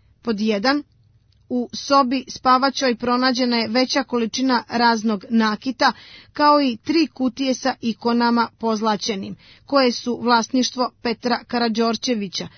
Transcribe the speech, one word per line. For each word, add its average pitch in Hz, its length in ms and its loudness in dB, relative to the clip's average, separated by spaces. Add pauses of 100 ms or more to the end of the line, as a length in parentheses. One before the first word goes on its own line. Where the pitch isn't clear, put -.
(220)
Pod 214 180 -4
jedan, 220 420 0 (680)
u 247 240 -4
sobi 269 560 0
spavaćoj 254 680 0
pronađena 247 600 0
je 220 120 -2
veća 254 360 0
količina 240 640 -2
raznog 226 640 0
nakita, 226 600 0 (400)
kao 294 280 4
i 254 160 0
tri 311 300 0
kutije 262 480 -2
sa - 260 -4
ikonama 233 680 0 (100)
pozlaćenim, 214 760 -4 (300)
koje 262 260 2
su 240 300 -6
vlasništvo 240 680 0 (120)
Petra 233 420 -4
Karađorđevića, 226 1120 -2